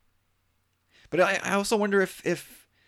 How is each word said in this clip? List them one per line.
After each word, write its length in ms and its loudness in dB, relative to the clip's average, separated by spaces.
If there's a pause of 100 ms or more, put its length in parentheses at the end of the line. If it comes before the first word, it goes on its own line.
(1080)
But 100 0
I, 240 2
I 100 -4
also 220 0
wonder 260 2
if, 240 -4
if 400 -6 (220)